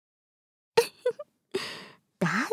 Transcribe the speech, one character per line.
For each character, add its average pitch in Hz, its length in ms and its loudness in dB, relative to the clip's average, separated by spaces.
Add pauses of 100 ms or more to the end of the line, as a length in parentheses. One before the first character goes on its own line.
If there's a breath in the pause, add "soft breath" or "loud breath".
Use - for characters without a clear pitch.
(760)
<laughs> - 1400 -2
大 170 100 2 (240)